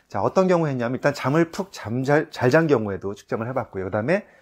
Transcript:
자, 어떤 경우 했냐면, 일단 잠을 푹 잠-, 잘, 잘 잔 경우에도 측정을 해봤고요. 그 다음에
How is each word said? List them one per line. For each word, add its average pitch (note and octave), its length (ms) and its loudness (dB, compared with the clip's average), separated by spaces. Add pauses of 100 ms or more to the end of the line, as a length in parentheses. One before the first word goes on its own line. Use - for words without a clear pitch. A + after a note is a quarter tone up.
자, G2+ 140 -4
어떤 F#3 260 2
경우 E3 200 2
했냐면, B2 280 -2
일단 C#3+ 180 0
잠을 E3 360 0
푹 - 220 -8
잠-, B2 320 -6
잘, C#3+ 260 2
잘 B2 200 0
잔 D#3+ 160 4
경우에도 G#2 480 0
측정을 A2+ 340 -6
해봤고요. A#2 380 -6
그 F#2+ 40 -6
다음에 B2+ 360 -2 (160)